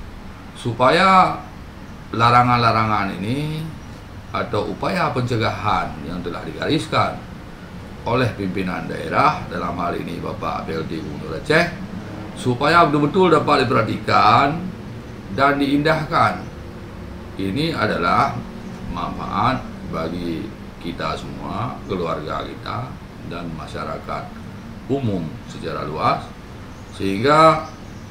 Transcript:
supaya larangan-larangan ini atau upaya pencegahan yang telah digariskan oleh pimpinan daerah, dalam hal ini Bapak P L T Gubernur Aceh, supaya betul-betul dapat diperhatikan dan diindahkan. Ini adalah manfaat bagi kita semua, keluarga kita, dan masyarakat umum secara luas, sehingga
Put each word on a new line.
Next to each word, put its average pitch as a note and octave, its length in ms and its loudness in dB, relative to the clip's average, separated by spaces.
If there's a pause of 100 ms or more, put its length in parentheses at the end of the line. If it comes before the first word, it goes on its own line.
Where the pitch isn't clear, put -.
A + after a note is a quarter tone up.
(520)
supaya E3 880 6 (720)
larangan-larangan A#2 1120 6
ini D3+ 400 -2 (720)
atau G2 320 -2
upaya D3 480 0
pencegahan G2+ 880 0
yang F2 160 -6
telah E2 240 -6
digariskan F#2+ 720 0 (880)
oleh A#2+ 320 4
pimpinan F#2 480 -2
daerah, D#2+ 640 2
dalam F2 320 -4
hal F2 160 0
ini E2+ 240 -6
Bapak D#2+ 480 -4
P D#2+ 80 -4
L D#2+ 80 -2
T D#2+ 160 -6
Gubernur D2+ 400 -8
Aceh, E3+ 320 4 (640)
supaya C#3+ 480 6
betul-betul D3+ 480 6
dapat C#3+ 320 6
diperhatikan A#2 960 4 (720)
dan C#3 240 4
diindahkan. C#3+ 800 2 (1040)
Ini B2 320 0
adalah G2 640 2 (560)
manfaat F#2 800 -2 (180)
bagi E2 560 -4 (320)
kita D#2+ 400 -4
semua, D2+ 560 -6 (160)
keluarga D#2 560 -2
kita, - 400 -6 (400)
dan E2+ 320 -6
masyarakat D2+ 640 -6 (640)
umum G#2+ 400 0 (240)
secara D#2 320 -6
luas, D2+ 400 0 (720)
sehingga C#3+ 720 6 (440)